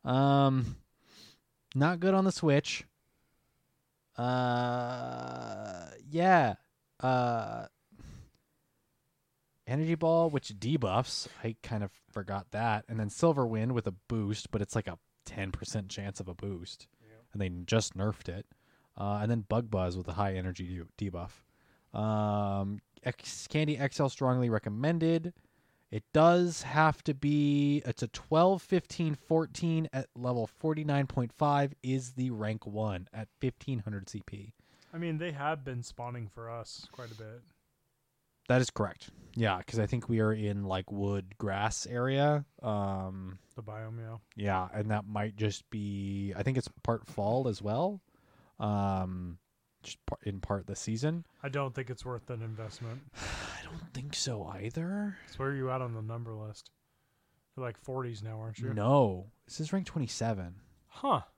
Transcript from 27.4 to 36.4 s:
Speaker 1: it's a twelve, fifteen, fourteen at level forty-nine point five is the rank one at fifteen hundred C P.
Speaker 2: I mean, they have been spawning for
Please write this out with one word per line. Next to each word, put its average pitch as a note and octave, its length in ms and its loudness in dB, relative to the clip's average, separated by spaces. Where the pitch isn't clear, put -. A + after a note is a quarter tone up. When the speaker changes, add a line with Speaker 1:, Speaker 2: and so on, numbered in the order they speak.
Speaker 1:
it's - 160 -4
a A2+ 60 -2
twelve, F3 540 4
fifteen, E3 520 0
fourteen D#3+ 800 2
at C3+ 240 -4
level B2 320 0
forty-nine D3+ 580 0
point A#2+ 260 0
five C#3+ 500 2
is C3 320 0
the B2+ 160 0
rank A2 360 -2
one G#2 460 -2
at A2 160 -10
fifteen C3 400 -2
hundred G2+ 280 -8
C G2+ 180 -10
P. G2+ 280 -14
Speaker 2:
I E3 60 -10
mean, E3 200 -4
they E3+ 140 -4
have C#3+ 320 -4
been B2 180 -6
spawning A#2+ 460 -10
for A#2 220 -14